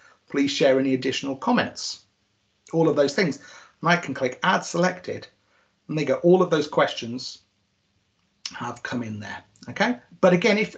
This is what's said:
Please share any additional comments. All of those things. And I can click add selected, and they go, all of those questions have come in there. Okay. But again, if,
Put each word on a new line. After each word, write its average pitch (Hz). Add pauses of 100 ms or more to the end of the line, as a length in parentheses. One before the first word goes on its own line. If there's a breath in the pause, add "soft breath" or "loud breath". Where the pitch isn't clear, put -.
(320 soft breath)
Please 143
share 135
any 135
additional 135
comments. - (680)
All 165
of 139
those 143
things. 170 (440 loud breath)
And 156
I 170
can 139
click 127
add 185
selected, - (600)
and 151
they 151
go, 131
all 180
of 175
those -
questions - (1120)
have 120
come 120
in 107
there. 98 (260)
Okay. 233 (240)
But 180
again, 202
if, -